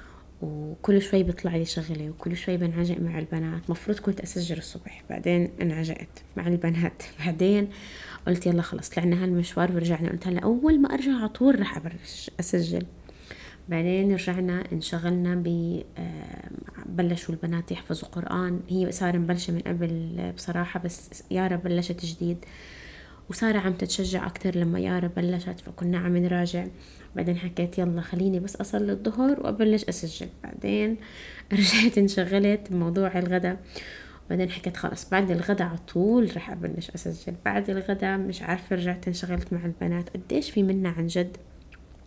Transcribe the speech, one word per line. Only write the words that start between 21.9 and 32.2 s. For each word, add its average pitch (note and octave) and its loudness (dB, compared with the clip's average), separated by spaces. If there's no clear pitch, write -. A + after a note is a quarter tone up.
جديد، E3+ -2
وسارة A3 2
عم F#3 2
تتشجع F#3 -2
أكتر F3+ -2
لما E3+ 2
يارا F3+ 0
بلشت، F3+ -2
فكنا F3 -2
عم F3 2
نراجع. F3 2
بعدين F3 0
حكيت: F3 -2
"يلا F3 0
خليني F3+ 0
بس G3 -6
أصلي G3+ -2
الظهر A3 2
وأبلش G#3+ 4
أسجل." E3 -6
بعدين G#3 0
<laughs> - -8
رجعت G#3+ 6
انشغلت G3+ 4